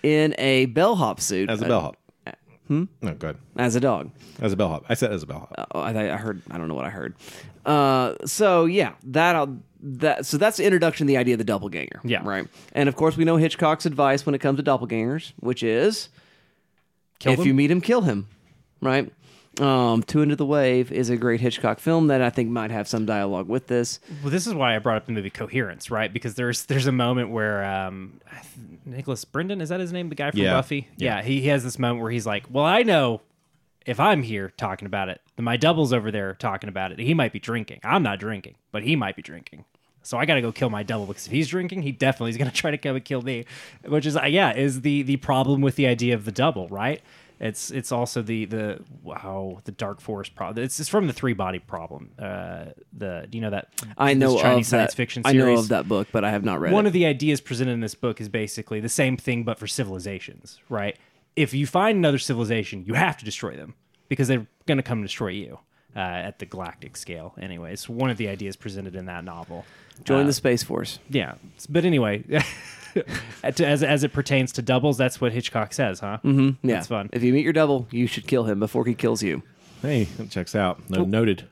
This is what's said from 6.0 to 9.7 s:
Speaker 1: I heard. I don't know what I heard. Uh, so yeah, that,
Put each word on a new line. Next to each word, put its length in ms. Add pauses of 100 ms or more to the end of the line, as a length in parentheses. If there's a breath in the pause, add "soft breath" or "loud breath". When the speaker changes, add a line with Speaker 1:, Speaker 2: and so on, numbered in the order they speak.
Speaker 1:
I 20
heard. 340
I 80
don't 100
know 60
what 100
I 60
heard. 240 (500 loud breath)
Uh, 500 (120)
so 380
yeah, 300 (100)
that, 440 (340)